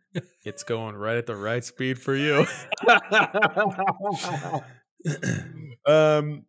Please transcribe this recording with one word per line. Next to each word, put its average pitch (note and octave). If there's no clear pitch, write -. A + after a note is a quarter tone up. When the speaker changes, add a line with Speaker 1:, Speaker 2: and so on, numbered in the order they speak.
Speaker 1:
<laughs> -
Speaker 2:
it's -
going A2+
right A2
at A#2+
the A2
right A2+
speed C3
for C3+
you. D3
<laughs> F#3+
Um, D3+